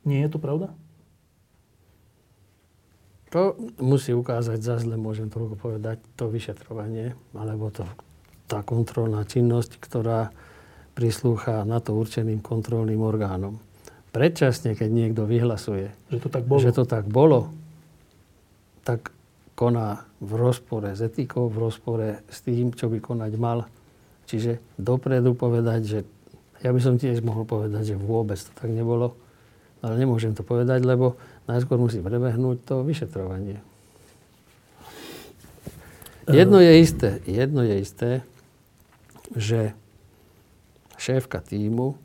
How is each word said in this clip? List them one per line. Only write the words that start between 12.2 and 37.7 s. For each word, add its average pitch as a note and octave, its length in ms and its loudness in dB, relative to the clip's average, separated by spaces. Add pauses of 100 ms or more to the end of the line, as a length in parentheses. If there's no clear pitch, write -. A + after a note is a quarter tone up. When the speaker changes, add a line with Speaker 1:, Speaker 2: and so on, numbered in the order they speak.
Speaker 2:
kontrolným A2 640 -2
orgánom. G2+ 560 -2 (560)
Predčasne, B2+ 640 0
keď A2 100 0
niekto A2 380 0
vyhlasuje, A2 640 0 (160)
Speaker 1:
Že A#2+ 160 -4
to C#3 80 -4
tak B2+ 160 -4
bolo. C#3 160 6
Speaker 2:
že B2 80 6
to B2+ 160 2
tak G#2+ 240 -2
bolo, C3+ 280 6 (1500)
tak A#2 240 -4 (480)
koná A#2 480 0 (160)
v G2+ 160 -8
rozpore A#2 560 -2
s A2 80 -4
etikou, B2 480 -4
v A2+ 160 -2
rozpore A2 640 -4
s - 160 -18
tým, A#2+ 240 0
čo A#2+ 160 -6
by A2 160 -4
konať A2+ 320 -6
mal. A#2 320 -2 (560)
Čiže A#2 400 -4 (160)
dopredu B2+ 560 2
povedať, A#2 480 0
že G#2+ 160 -4 (640)
ja B2+ 80 0
by B2 80 4
som B2+ 160 4
tiež A#2+ 320 0
mohol A2 160 -4
povedať, G#2+ 480 -4
že G2+ 80 -2
vôbec G#2 400 -2
to - 160 -18
tak A2+ 160 -6
nebolo, A#2 480 -2 (600)
ale A2+ 160 -4
nemôžem A2+ 360 2
to G#2+ 80 -8
povedať, B2 400 2
lebo B2+ 360 2 (280)
najskôr B2 320 0
musí A#2 240 0
prebehnúť A#2+ 640 -2
to C3 160 -2
vyšetrovanie. G2+ 800 -6 (2750)
Speaker 1:
Eh. D3+ 60 4
Speaker 2:
Jedno F#3+ 260 10
je E3+ 220 12
isté, A#2+ 420 2
jedno C3 400 0
je G#2 140 2